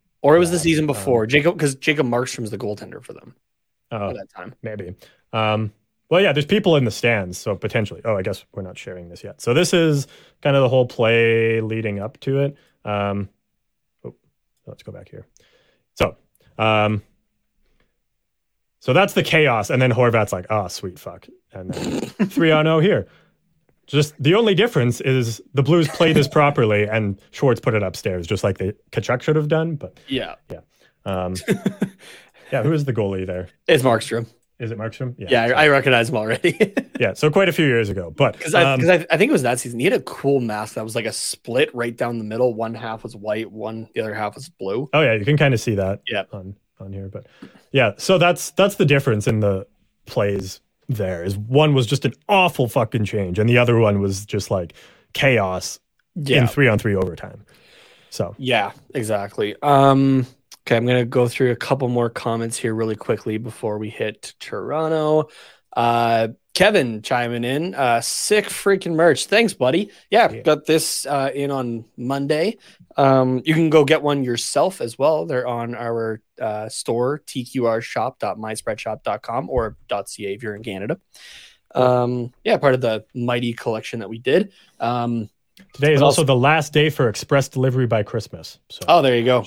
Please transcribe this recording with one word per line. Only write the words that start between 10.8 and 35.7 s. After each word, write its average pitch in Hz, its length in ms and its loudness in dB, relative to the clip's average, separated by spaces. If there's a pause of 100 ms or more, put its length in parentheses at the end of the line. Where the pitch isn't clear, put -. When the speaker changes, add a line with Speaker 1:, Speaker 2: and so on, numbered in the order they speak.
Speaker 2:
play 113 760 2
leading 107 380 -4
up 107 220 -10
to 139 180 -2
it. 143 160 -2 (300)
Um, 101 420 -4 (800)
oh, - 100 -14 (500)
let's - 180 -20
go 98 100 -18
back 95 160 -20
here. - 180 -20 (680)
So, - 200 -2 (420)
um, 107 440 2 (1800)
so 127 140 -2
that's 185 200 4
the 175 100 2
chaos, 135 460 2
and 131 120 2
then 127 100 4
Horvat's 113 400 2
like, 92 180 -6
"Oh, 104 180 -2
sweet 87 320 -12
fuck," 87 280 -18 (240)
and 92 220 -12
then - 280 -6
<laughs> - 280 -4
three 160 220 4
on 156 160 4
oh 160 120 4
here. 151 280 2 (800)
Just 147 340 -2
the 156 140 4
only 220 180 4
difference 151 480 2
is 123 400 -2 (120)
the 135 100 2
Blues 160 240 4
play 165 260 2
this 147 140 4
properly, 127 600 2
and 107 320 -2 (120)
Schwartz 127 280 0
put 123 140 -2
it 104 100 0
upstairs, 90 440 -6
just 98 160 -2
like 98 140 0
the 92 180 -4 (160)
Tkachuk - 300 -2
should 156 160 0
have 151 100 0
done. 160 280 0
But - 220 -12 (100)
Speaker 1:
Yeah. 117 280 -6 (160)
Speaker 2:
yeah. 87 80 -14 (460)
Um, 92 300 -4 (520)
Speaker 1:
<laughs> - 640 -20
Speaker 2:
yeah, 123 120 -2
who 151 100 0
is 147 120 0
the 131 80 -6
goalie 98 320 -2
there? 90 220 -8 (200)
Speaker 1:
It's 147 160 4
Markstrom. 117 440 0 (320)
Speaker 2:
Is 113 120 -8
it 104 60 -10
Markstrom? 113 400 -8
Yeah, 101 120 -12
Speaker 1:
Yeah, 120 140 2
I, 120 60 0
Speaker 2:
so 127 60 2
Speaker 1:
I 151 140 4
recognize 127 400 4